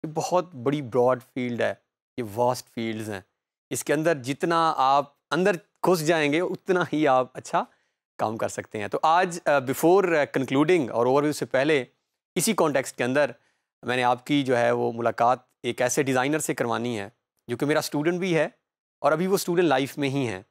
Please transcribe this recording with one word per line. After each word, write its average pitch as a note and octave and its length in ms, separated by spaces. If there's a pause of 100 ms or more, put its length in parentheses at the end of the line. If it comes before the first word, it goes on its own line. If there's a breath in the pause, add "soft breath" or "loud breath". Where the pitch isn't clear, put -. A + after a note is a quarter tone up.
ये D#3+ 40
बहुत E3 460
बड़ी C#3 280
ब्रॉड B2 380
फील्ड A#2+ 420
है, G#2 200 (360)
ये B2 40
वास्ट A#2+ 440
फील्ड्स A2+ 420
हैं। G2+ 160 (460)
इसके C3 220
अंदर D#3 260
जितना C#3+ 400 (120)
आप C#3 480 (120)
अंदर F3 300 (240)
घुस F3+ 140
जाएंगे, D#3 420
उतना F3+ 520
ही D3+ 140
आप B2+ 300
अच्छा F#3+ 300 (520)
काम A2 180
कर A2 120
सकते - 300
हैं। G#2 100
तो D3 160
आज, E3+ 400
अ, C#3+ 160
before, E3+ 520
अ, D3 120
concluding C#3+ 680
और A#2 180
ओवरव्यू C#3+ 240
से C#3 140
पहले C3+ 400 (500)
इसी G#3 180
कॉन्टेक्स्ट C#3+ 420
के C3 80
अंदर B2+ 300 (500)
मैंने B2 180
आपकी B2+ 400
जो B2+ 140
है A#2 160
वो A#2+ 200
मुलाकात A#2 560 (160)
एक A#2+ 160
ऐसे B2+ 220
डिज़ाइनर C3+ 380
से D3 140
करवानी A#2 420
है G2+ 160 (360)
जो A#2+ 80
कि C#3 100
मेरा D3+ 140
स्टूडेंट D#3+ 400
भी F3+ 140
है D#3 240 (440)
और C#3+ 100
अभी D#3+ 140
वो F#3+ 100
स्टूडेंट F3 320
लाइफ C3+ 300
में C#3+ 100
ही C3+ 180
हैं F#2+ 240